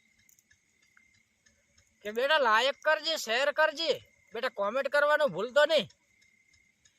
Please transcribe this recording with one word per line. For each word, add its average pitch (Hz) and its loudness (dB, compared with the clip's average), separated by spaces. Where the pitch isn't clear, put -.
કે 208 -10
બેટા 277 2
લાયક 233 2
કરજે, 311 0
શેર 247 -2
કરજે, 311 0
બેટા 240 -8
કોમેન્ટ 226 -4
કરવાનું 294 2
ભૂલતો 240 0
નહીં. 285 0